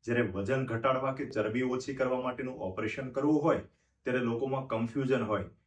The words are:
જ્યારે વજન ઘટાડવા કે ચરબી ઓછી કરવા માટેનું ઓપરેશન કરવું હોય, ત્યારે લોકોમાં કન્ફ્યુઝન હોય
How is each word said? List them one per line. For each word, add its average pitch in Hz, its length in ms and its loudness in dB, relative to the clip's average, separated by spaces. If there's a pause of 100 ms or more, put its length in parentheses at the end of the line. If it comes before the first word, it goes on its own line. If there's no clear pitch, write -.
જ્યારે 120 300 2
વજન 127 400 0
ઘટાડવા 131 400 2
કે - 240 -6
ચરબી 113 260 2 (140)
ઓછી 131 240 -6
કરવા 127 180 2
માટેનું 127 480 -4
ઓપરેશન 127 480 -4
કરવું 147 320 4
હોય, - 160 2 (400)
ત્યારે 127 240 0
લોકોમાં 131 460 -2
કન્ફ્યુઝન 117 580 0
હોય 95 160 -2 (180)